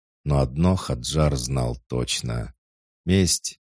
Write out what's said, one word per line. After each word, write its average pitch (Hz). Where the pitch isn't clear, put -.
но 71
одно 73
Хаджар 71
знал 62
точно. 58
Месть — 90